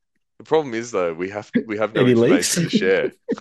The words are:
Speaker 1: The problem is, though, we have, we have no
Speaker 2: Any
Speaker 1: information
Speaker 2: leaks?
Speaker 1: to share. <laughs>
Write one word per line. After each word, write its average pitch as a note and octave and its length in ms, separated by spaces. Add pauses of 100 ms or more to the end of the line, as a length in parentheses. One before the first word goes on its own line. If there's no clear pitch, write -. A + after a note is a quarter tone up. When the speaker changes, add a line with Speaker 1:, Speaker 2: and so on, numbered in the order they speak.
(380)
Speaker 1:
The A2+ 60
problem D3 300
is, A#2 180
though, F2 200
we F2+ 180
have, G#2 220 (120)
we A2 140
have G#2+ 140
no B2+ 140
Speaker 2:
Any B2 80
Speaker 1:
information - 0
Speaker 2:
leaks? B2 460
Speaker 1:
to - 100
share. F#2 480
<laughs> - 60 (160)